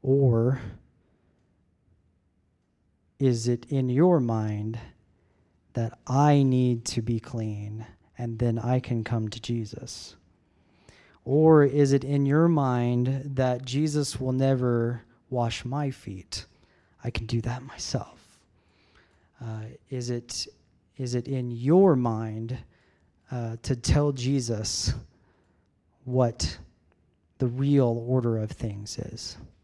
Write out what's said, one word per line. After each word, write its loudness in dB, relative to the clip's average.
Or 2
is 2
it -2
in -2
your 4
mind -2
that -4
I 4
need 2
to -4
be -2
clean -8
and -8
then 0
I 0
can -4
come -2
to -12
Jesus? -8
Or 8
is 4
it 4
in 2
your 4
mind 0
that -2
Jesus -2
will -4
never 0
wash -4
my -4
feet? -12
I -4
can -8
do -2
that -6
myself. -12
Uh, -10
is -6
it, -8
is -6
it -2
in -4
your 6
mind, -4
uh, -8
to -2
tell 2
Jesus -2
what 0
the -2
real 2
order 2
of -4
things -10
is? -12